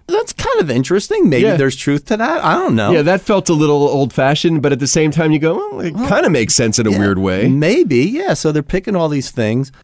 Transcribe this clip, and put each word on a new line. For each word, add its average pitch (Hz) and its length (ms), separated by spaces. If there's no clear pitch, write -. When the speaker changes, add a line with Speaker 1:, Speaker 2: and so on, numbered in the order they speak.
Speaker 1:
That's 440 260
kind 466 260
of 160 100
interesting. 202 600
Maybe 127 140
Speaker 2:
Yeah. 202 120
Speaker 1:
there's 135 200
truth 143 300
to 220 120
that. 262 260
I 160 140
don't 359 160
know. 107 160
Speaker 2:
Yeah, 160 120
that 180 200
felt 196 260
a 175 60
little 147 300
old-fashioned, 143 760
but 143 100
at 127 80
the 143 80
same 156 240
time, 156 200
you 156 60
go, 160 160
"Well, 403 260
it 165 140
Speaker 1:
Well, 233 140
Speaker 2:
kinda 302 200
makes 127 280
sense 113 240
in 110 60
a 107 40
Speaker 1:
yeah, 98 80
Speaker 2:
weird 101 220
way." 95 280
Speaker 1:
maybe, 156 520
yeah. 240 340
So 156 180
they're 151 100
picking 190 340
all 165 120
these 143 220
things, 120 420